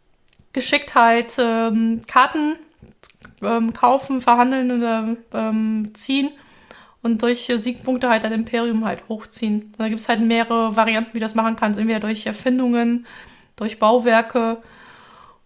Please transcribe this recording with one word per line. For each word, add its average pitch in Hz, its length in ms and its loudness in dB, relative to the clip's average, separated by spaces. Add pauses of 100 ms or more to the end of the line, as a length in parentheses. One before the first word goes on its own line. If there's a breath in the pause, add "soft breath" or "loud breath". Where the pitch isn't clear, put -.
(540)
geschickt - 400 -2
halt, 233 440 4
ähm, 226 680 0
Karten, 302 500 2 (840)
ähm, 226 320 0
kaufen, 262 480 2
verhandeln 247 480 2
oder, 226 440 -2 (200)
ähm, 220 580 -2
ziehen 277 380 -2 (720 loud breath)
und 233 200 0
durch, 240 280 -2
äh, 240 80 0
Siegpunkte 247 500 -4
halt 220 160 2
dein 220 80 -2
Imperium 226 540 -2
halt - 240 -6
hochziehen. 214 540 -4
Und - 140 -20
da 220 120 -2
gibt's 220 180 -6
halt 226 140 2
mehrere 226 520 0
Varianten, 226 380 0
wie 233 60 -6
du 220 80 -4
das 220 80 -8
machen 226 220 0
kannst. 208 220 -2
Entweder 220 220 0
durch 214 240 -4
Erfindungen, 240 840 0 (500 loud breath)
durch 214 220 -8
Bauwerke 226 840 2 (840 loud breath)